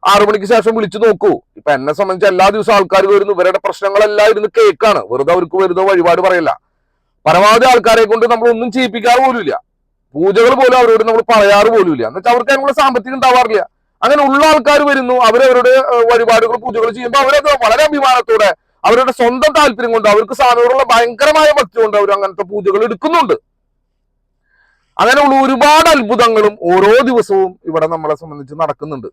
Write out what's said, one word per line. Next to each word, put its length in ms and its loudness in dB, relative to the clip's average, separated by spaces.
ആറു 160 2
മണിക്ക് 260 -4
ശേഷം 240 0
വിളിച്ചു 280 -6
നോക്കൂ. 260 2
ഇപ്പൊ 200 -8
എന്നെ 220 -6
സംബന്ധിച്ച് 320 -2
എല്ലാ 220 0
ദിവസവും 240 -2
ആൾക്കാർ 260 0
വരുന്നു, 240 0
ഇവരുടെ 280 0
പ്രശ്നങ്ങളെല്ലാം 680 0
ഇരുന്ന് 240 -4
കേൾക്കാണ്. 440 0
വെറുതെ 240 -2
അവർക്ക് 260 -4
വെറുതെ 280 -2
വഴിപാട് 380 0
പറയല്ല. 240 0
പരമാവധി 460 2
ആൾക്കാരെ 400 2
കൊണ്ട് 220 0
നമ്മളൊന്നും 380 -2
ചെയ്യിപ്പിക്കാറ് 540 -2
പോലുമില്ല, 280 -4
പൂജകൾ 440 2
പോലും 220 2
അവരോട് 280 2
നമ്മൾ 120 0
പറയാറ് 420 4
പോലുമില്ല. 320 0
എന്ന് 120 -10
വെച്ചാൽ 160 0
അവർക്ക് 180 -2
അതിനുള്ള 280 -2
സാമ്പത്തികം 380 -4
ഉണ്ടാവാറില്ല. 420 2
അങ്ങനെ 240 0
ഉള്ള 140 2
ആൾക്കാർ 280 2
വരുന്നു, 240 -2
അവരവരുടെ, 600 2
ഏഹ്, 180 2
വഴിപാടുകൾ 520 2
പൂജകൾ 280 -4
ചെയ്യുമ്പോൾ 320 -4
അവരത് 260 0
വളരെ 260 2
അഭിമാനത്തോടെ 600 0
അവരുടെ 240 2
സ്വന്തം 460 0
താല്പര്യം 380 0
കൊണ്ട് 140 0
അവർക്ക് 240 0
സ്വാമിയോടുള്ള 580 2
ഭയങ്കരമായ 640 2
ഭക്തി 240 -4
കൊണ്ട് 160 0
അവർ 140 0
അങ്ങനത്തെ 400 -4
പൂജകൾ 360 -4
എടുക്കുന്നുണ്ട്. 460 -2
അങ്ങനെയുള്ള 340 2
ഒരുപാട് 440 2
അത്ഭുതങ്ങളും 640 0
ഓരോ 240 2
ദിവസവും 420 0
ഇവിടെ 180 -2
നമ്മളെ 340 -6
സംബന്ധിച്ച് 400 -20
നടക്കുന്നുണ്ട്. 520 -10